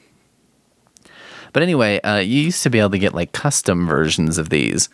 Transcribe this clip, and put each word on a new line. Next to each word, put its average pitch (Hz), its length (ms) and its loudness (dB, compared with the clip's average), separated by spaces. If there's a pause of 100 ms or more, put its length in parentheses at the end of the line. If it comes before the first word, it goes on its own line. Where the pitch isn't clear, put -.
(1500)
But 139 100 2
anyway, 123 380 2
uh, 104 160 0
you 104 240 0
used 165 220 -2
to 139 80 2
be 120 80 2
able 104 120 4
to 98 80 0
get, 95 160 0
like, 87 180 -6
custom 92 540 0
versions 80 520 0
of 78 100 -4
these. 65 460 -2